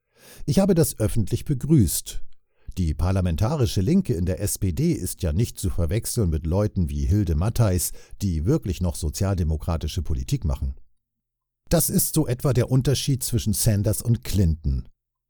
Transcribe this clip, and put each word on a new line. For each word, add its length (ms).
Ich 140
habe 140
das 260
öffentlich 440
begrüßt. 800
Die 160
parlamentarische 880
Linke 320
in 120
der 140
S 200
P 120
D 200
ist 320
ja 100
nicht 260
zu 120
verwechseln 580
mit 160
Leuten 460
wie 160
Hilde 280
Mattheis, 560
die 240
wirklich 360
noch 140
sozialdemokratische 1080
Politik 420
machen. 300
Das 200
ist 240
so 140
etwa 260
der 160
Unterschied 540
zwischen 300
Sanders 500
und 200
Clinton. 640